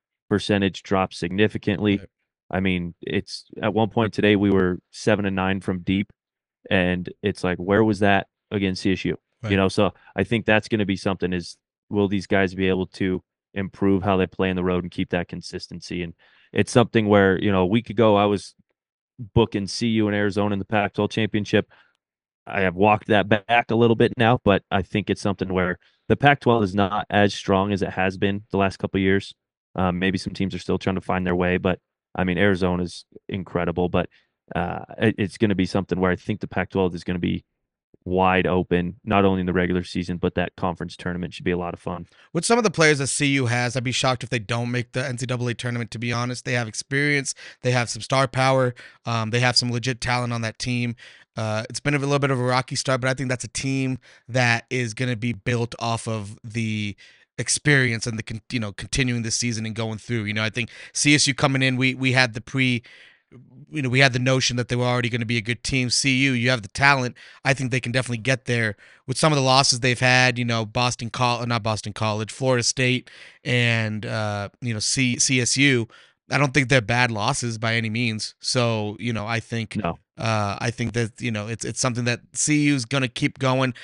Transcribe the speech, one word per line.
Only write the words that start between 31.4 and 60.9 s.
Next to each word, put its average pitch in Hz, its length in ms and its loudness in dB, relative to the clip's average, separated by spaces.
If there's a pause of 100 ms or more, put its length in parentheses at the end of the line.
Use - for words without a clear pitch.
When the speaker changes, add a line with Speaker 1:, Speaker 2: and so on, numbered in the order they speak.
Speaker 1:
but, 92 220 0 (360)
I 92 80 -2
mean, 90 140 0
Arizona's 90 640 0 (240)
incredible, 87 600 -2
but, 90 200 0 (460)
uh, 87 300 -4 (120)
it, 113 200 2
it's 95 200 -4
gonna 101 180 2
be 92 100 2
something 92 340 -2
where 92 120 4
I 90 40 2
think 104 240 -6
the - 80 -8
Pac-twelve 92 480 -2
is 85 80 -10
gonna 90 160 -4
be 92 240 -2 (640)
wide 92 380 2
open, 87 580 0
not 101 220 2
only 95 140 2
in 90 80 -2
the 87 60 0
regular 90 300 0
season, 90 340 -6
but 90 180 -2
that 87 200 -2
conference 87 400 -6
tournament 87 380 -8
should - 100 -16
be 90 60 -2
a 87 80 0
lot 87 160 -6
of - 60 -14
fun. 87 260 -8 (280)
Speaker 2:
With 170 120 -4
some 233 140 2
of 233 40 0
the 202 60 0
players 151 300 2
that 135 80 -2
C - 220 -2
U 135 180 0
has, 123 280 -2
I'd 127 80 -4
be 127 80 -4
shocked 131 320 -2
if 117 60 -12
they 127 80 -2
don't 117 320 -4
make 120 220 -4
the 127 120 -4
N 127 140 -6
C 127 80 -8
double 123 220 -4
A 117 80 -4
tournament, 120 340 -6
to - 80 -12
be 120 160 -4
honest. 123 320 -6
They 127 80 -4
have 120 140 -2
experience, 139 640 -2 (300)
they 123 80 2
have 120 180 0
some 107 140 -10
star 135 240 0
power, 131 480 2 (320)
um, 113 240 -2
they 120 80 0
have 123 180 2
some 123 140 0
legit 120 300 -4
talent 123 320 -2
on 117 80 -4
that 110 180 -8
team. 120 360 -4 (400)
Uh, 107 320 -4
it's 117 120 -10
been 147 160 0
a - 20 0
little 139 220 0
bit 135 100 0
of 131 100 0
a 123 40 -2
rocky 127 320 0
start, 131 260 0
but 131 80 0
I 131 60 0
think 131 120 -4
that's 123 160 -4
a 110 60 -12
team 131 480 -2 (320)
that 117 400 2
is 120 240 -2
gonna 123 220 -4
be 117 180 -4
built 117 460 -2
off 117 280 -4
of 110 360 -6
the 110 520 -4 (440)
experience 127 640 0
and 113 140 -4
the - 40 -10
con-, 110 180 -10 (100)
you 127 80 -2
know, 107 120 -4
continuing 120 520 -2
this 113 120 -4
season 113 300 -4
and 110 80 -8
going 110 240 -6
through. 113 280 -4
You 104 100 -4
know, 110 80 -2
I 110 80 -2
think 117 180 -6 (240)